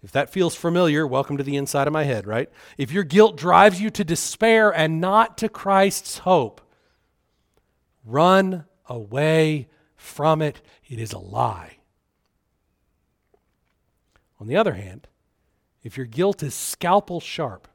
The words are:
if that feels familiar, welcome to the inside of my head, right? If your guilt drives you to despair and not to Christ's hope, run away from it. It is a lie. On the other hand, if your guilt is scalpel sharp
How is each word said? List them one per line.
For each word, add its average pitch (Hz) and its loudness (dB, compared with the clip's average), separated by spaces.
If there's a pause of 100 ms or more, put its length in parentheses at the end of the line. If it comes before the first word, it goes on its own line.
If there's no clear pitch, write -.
if 98 -20
that 139 -2
feels 175 -2
familiar, 170 0
welcome 135 -4
to 139 -4
the 143 -4
inside 139 -2
of 147 -2
my 156 -2
head, 117 -4
right? 110 -4 (260)
If 139 -6
your 190 -2
guilt 190 4
drives 180 4
you 214 -4
to 208 -6
despair 214 0
and 160 0
not 202 2
to 220 -4
Christ's 196 0
hope, 156 0 (1400)
run 180 2 (220)
away 143 -2 (280)
from 156 -2
it. 147 -6 (280)
It 117 -14
is 110 -10
a - -12
lie. 98 -6 (2500)
On 104 -16
the 123 -4
other 202 0
hand, 95 -18 (760)
if - -16
your 131 -8
guilt 170 -2
is 139 -8
scalpel 180 -2
sharp 123 -10